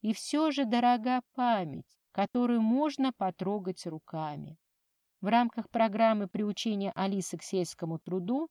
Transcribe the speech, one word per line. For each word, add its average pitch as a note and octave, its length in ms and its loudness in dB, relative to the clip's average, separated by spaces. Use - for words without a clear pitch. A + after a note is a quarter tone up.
И G#3+ 140 -2
всё D4+ 360 0
же C4+ 140 0
дорога A#3+ 560 2
память, G#3 640 -2
которую A#3+ 520 2
можно C4+ 500 2
потрогать F#3 760 -4
руками. D#3 680 -8
В F3+ 60 -4
рамках A#3 420 2
программы A3 580 2
приучения G#3 680 -2
Алисы F#3+ 420 -2
к D#3+ 60 -10
сельскому E3 560 -4
труду F#3+ 520 -4